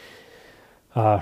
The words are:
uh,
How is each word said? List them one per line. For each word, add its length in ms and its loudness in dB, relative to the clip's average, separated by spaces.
uh, 260 0